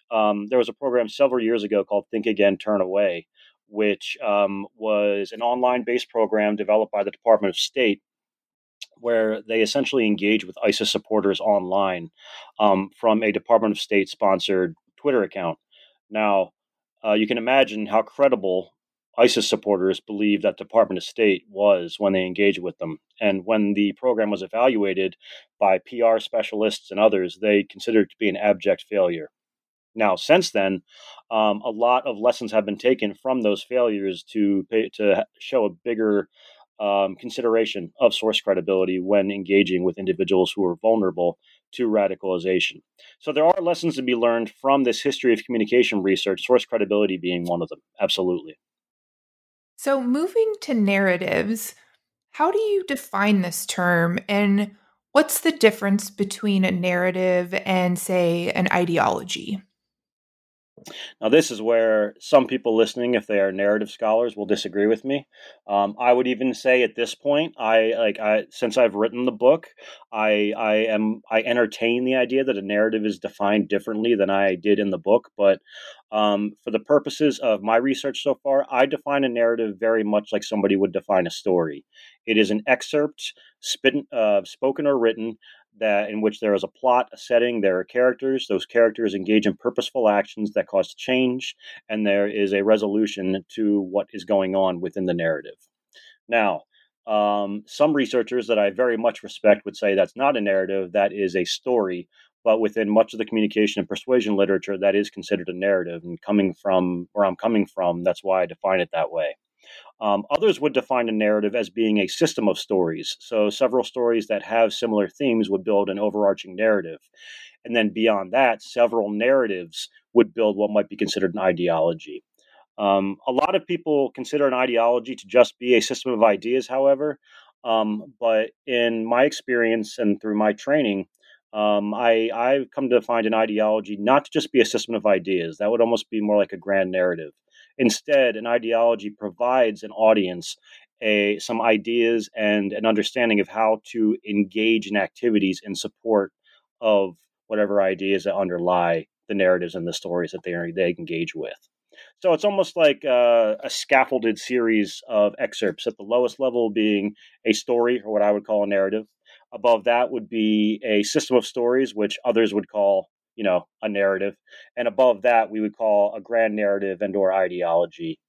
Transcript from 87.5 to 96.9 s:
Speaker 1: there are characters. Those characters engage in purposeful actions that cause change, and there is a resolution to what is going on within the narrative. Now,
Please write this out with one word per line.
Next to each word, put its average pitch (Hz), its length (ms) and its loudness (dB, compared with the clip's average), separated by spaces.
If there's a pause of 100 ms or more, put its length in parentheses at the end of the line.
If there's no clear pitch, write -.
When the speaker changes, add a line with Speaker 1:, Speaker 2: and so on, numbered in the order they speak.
Speaker 1:
there 95 160 2
are 92 60 -4
characters. 127 640 -2
Those 98 200 -2
characters 113 480 2
engage 104 320 2
in 95 100 0
purposeful 120 500 -2
actions 104 460 0
that 101 140 -2
cause 95 260 -2
change, 127 640 -2 (320)
and 107 180 -2
there 101 220 2
is 101 240 0
a 101 100 2
resolution 101 800 0 (120)
to 104 260 0
what 95 320 -4
is 92 140 -12
going 95 280 0
on 92 280 0
within 92 240 -6
the 90 80 0
narrative. 80 420 -4 (720)
Now, 107 360 0 (420)